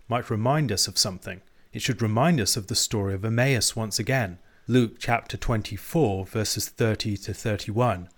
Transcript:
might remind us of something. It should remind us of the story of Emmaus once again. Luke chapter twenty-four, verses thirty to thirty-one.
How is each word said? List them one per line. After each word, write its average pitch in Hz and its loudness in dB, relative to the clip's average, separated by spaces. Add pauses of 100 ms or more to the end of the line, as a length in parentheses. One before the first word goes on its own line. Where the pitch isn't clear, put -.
might 117 -2
remind 123 2
us 98 2
of 95 -4
something. 92 -4 (320)
It 110 -8
should 120 -2
remind 120 4
us - 2
of 101 -4
the 107 -4
story 98 0
of 98 -4
Emmaus 117 2
once 110 -4
again. 113 -2 (300)
Luke 117 4
chapter - -2
twenty-four, 104 0
verses 107 -2
thirty 107 0
to - -8
thirty-one. 104 -2